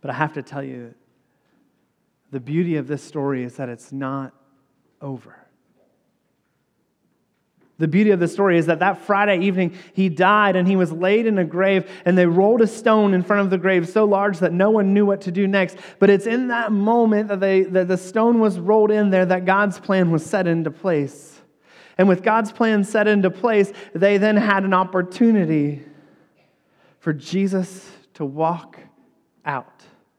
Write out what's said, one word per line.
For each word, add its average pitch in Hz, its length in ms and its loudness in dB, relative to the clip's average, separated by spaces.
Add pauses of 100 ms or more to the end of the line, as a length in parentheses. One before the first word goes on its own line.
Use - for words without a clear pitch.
But 143 120 -10
I - 20 -8
have 147 200 -4
to 143 80 -12
tell 139 200 -14
you, 123 320 -16 (1400)
the 135 100 -10
beauty 160 360 -4
of 135 100 -6
this 139 160 -8
story 139 400 -6
is 123 140 -12
that 131 120 -10
it's 120 240 -16
not 135 400 -8 (720)
over. 135 340 -16 (2500)
The 160 120 -2
beauty 208 240 2
of 185 80 2
the 170 80 0
story 185 280 2
is 165 100 2
that 165 120 0
that 185 240 0
Friday 202 380 0
evening, 185 360 -2 (180)
he 190 140 2
died 190 460 4
and 180 120 2
he 196 100 2
was 175 160 0
laid 190 340 0
in 214 120 0
a 180 60 0
grave, 185 460 -2 (140)
and 180 120 2
they 180 80 4
rolled 190 360 2
a 220 80 4
stone 214 460 0
in 180 80 0
front 202 200 0
of 196 80 0
the 190 80 0
grave 175 300 0
so 220 160 0
large 202 340 0
that 170 140 0
no 185 180 2
one 196 240 2
knew 208 100 4
what 196 180 -2
to 185 100 -8
do 190 160 -2
next. 190 280 -2 (220)
But 196 100 6
it's 196 180 4
in 247 220 -2
that 233 220 -4
moment 214 580 0
that 202 120 -4
they, 190 240 2
that 185 240 0
the 185 100 0
stone 226 400 0
was 208 220 0
rolled 214 320 2
in 208 180 2
there 185 160 2
that 180 180 0
God's 190 360 0
plan 185 320 0
was 160 120 -2
set 185 220 -2
into 165 240 -2
place. 151 680 -6 (580)
And 190 100 6
with 185 140 2
God's 220 300 0
plan 214 320 0
set 208 240 0
into 202 200 2
place, 202 440 0 (200)
they 196 260 2
then 214 180 2
had 202 260 2
an 190 100 0
opportunity 180 1080 0 (1200)
for 165 120 -4
Jesus 185 800 -6 (240)
to 160 100 -10
walk 160 540 -6 (680)
out. 139 380 -10 (360)